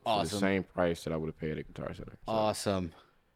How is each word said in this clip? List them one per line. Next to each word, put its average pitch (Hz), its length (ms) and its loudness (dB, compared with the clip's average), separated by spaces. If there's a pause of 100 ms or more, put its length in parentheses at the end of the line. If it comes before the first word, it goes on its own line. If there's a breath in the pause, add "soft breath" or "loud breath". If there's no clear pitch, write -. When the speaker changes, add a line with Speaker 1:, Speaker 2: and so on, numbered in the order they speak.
Speaker 1:
Awesome. 104 220 2
Speaker 2:
for 101 80 -2
the 101 40 0
same 95 240 4
price 87 400 0
that 80 100 -2
I 80 40 0
would 78 100 -2
have 80 120 -8
paid 78 180 -2
at 76 100 -8
Guitar - 260 -8
Center. - 200 -12 (120)
So 110 60 -4
Speaker 1:
Awesome. 101 600 2 (440 soft breath)